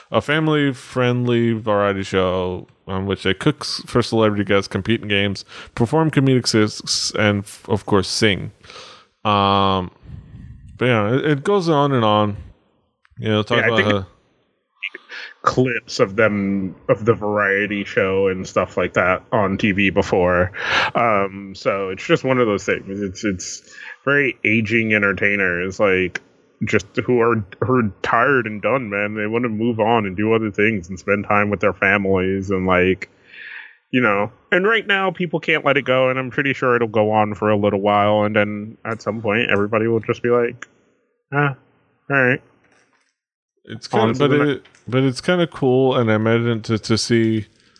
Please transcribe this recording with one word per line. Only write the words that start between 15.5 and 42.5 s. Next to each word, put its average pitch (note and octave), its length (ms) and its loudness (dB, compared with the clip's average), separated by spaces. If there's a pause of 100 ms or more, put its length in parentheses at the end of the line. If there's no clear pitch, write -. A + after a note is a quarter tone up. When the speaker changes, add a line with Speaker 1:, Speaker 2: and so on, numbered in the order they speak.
Speaker 2:
of G2 160 -2
them, G2 580 0 (140)
of G#2+ 160 -2
the A2+ 100 4
variety G2+ 720 -2
show G2 420 0
and F#2 200 -2
stuff - 300 -2
like F2+ 180 -2
that F#2 360 2
on G2 260 0
T G#2 140 0
V G2 200 2
before. F2+ 600 2 (460)
Um, G2 580 -2
so G2 360 -4
it's G2 140 -10
just E3 200 0
one C3 140 0
of A#2 100 2
those G2+ 160 -2
things. G2 360 -6
It's, G2 240 -8
it's - 520 -8 (280)
very C#3+ 400 0
aging A2 500 0
entertainers, G2 840 0
like, F#2 440 0 (420)
just - 220 0 (200)
who B2 140 2
are, A2+ 240 2 (160)
who B2+ 160 0
are A2 160 2 (100)
tired B2 440 2
and G#2+ 140 -10
done, A2 300 -2
man. G#2 240 -4
They G#2+ 140 -4
wanna A#2+ 200 -2
move A2+ 300 -2
on A2 280 2
and F#2 100 -6
do G#2+ 180 0
other A2 160 0
things G#2 380 0
and F#2+ 100 -10
spend G2+ 300 -2
time G#2 220 2
with G2+ 100 -4
their G2+ 120 2
families F#2+ 800 0
and, F#2 160 -2
like, F#2 440 2 (800)
you B2+ 80 2
know. G#2 320 2 (180)
And F3+ 160 2
right A3 200 0
now, G3 260 0
people E3+ 260 -4
can't D3+ 260 0
let C#3 120 4
it C3+ 80 -2
go, B2+ 260 2
and B2+ 80 -2
I'm B2+ 120 -6
pretty C#3 220 -2
sure B2 220 2
it'll A#2 140 2
go G#2+ 240 2
on G#2+ 220 2
for G#2+ 160 0
a G#2+ 60 2
little G2+ 240 0
while, G#2 440 2
and G#2 100 -2
then G#2 500 -2
at A2+ 180 -8
some A2+ 200 -6
point, A2+ 300 0
everybody G#2 340 0
will A2+ 140 0
just A2+ 220 -4
be A#2+ 80 0
like, A#2+ 360 -2 (640)
"Ah, C#3+ 240 0 (540)
all C#3 60 0
right." B2+ 260 2 (1200)